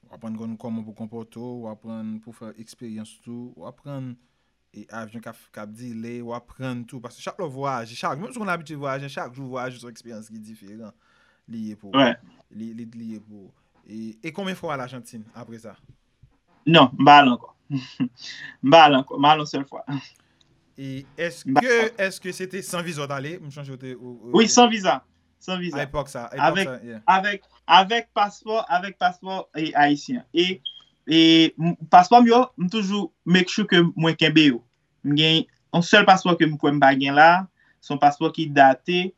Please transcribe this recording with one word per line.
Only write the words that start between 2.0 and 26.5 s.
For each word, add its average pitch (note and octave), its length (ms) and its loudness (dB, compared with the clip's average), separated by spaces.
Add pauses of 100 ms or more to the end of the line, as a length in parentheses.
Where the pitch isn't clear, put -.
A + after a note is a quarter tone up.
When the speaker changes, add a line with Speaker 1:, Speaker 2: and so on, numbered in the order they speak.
Speaker 1:
pou A#2 120 -20
fè A2 260 -20
eksperyans, A2 640 -16
tou. A#2+ 320 -16
W E2+ 120 -18
aprann. C3 460 -14 (760)
Avyon A2 320 -14
k A#2 80 -16
ap, A2 60 -20 (180)
k G#2+ 80 -16
ap G#2+ 80 -16
di, A#2 240 -16
lè A#2 280 -12
w A#2 120 -12
ap A#2+ 160 -16
pran B2+ 300 -12
li, A#2 80 -16
tou, C3 140 -16
paske - 200 -18
chak - 160 -14
lè F3+ 80 -8
w C3+ 60 -12
vwayaje, B2+ 420 -8
chak D3+ 240 -8
jou G#3 80 -12
ou C#3 1300 -10
vwayaje, B2+ 260 -10
se A#2 60 -20
yon A#2+ 80 -18
eksperyans A2 380 -18
ki A2 120 -18
diferan G#2+ 480 -20 (600)
li A2 180 -10
ye G#2 100 -14
pou G2+ 140 -20
ou. C3 400 -2 (180)
Li, A2 240 -16
li, A#2 160 -16
li A2+ 220 -16
ye G#2 100 -16
pou G#2 240 -20
ou. - 60 -20 (340)
E A2 480 -16
konbyen F#3+ 240 -10
fwa E3 140 -10
w - 20 -8
al B2+ 120 -10
ajantin A#2+ 360 -18 (140)
apre A#2 240 -20
sa? G#2 140 -20 (920)
Speaker 2:
Non, D3+ 240 6
m C#3 160 2
pa D3 140 12
al C3 140 4
ankò. - 180 -16 (520)
<laughs> - 600 -14
M C#3 80 6
pa E3 160 12
al C3+ 100 4
ankò. - 200 -8
M C#3+ 80 2
pa D3+ 80 6
al D3+ 80 -6
yon D3 60 -12
sèl C#3 200 -8
fwa. - 140 -16 (920)
Speaker 1:
Èske, C#3 1000 -2 (280)
èske F#3 320 -8
se F#3 160 -10
te F#3 140 -12
san F3 180 -8
viza D3+ 220 -8
ou C#3 40 -12
t C#3+ 60 -6
ale? D3 240 -10
M D3 140 -18
sonje C#3 220 -16
w B2 40 -18
te B2+ 160 -14
ou, B2 160 -18
ou, A#2+ 220 -16
ou, G3 80 8
Speaker 2:
wi, A3 100 4
san A#3+ 220 8
viza. F3+ 260 -2 (460)
San F#3 160 -8
viza, D3 220 -8 (1200)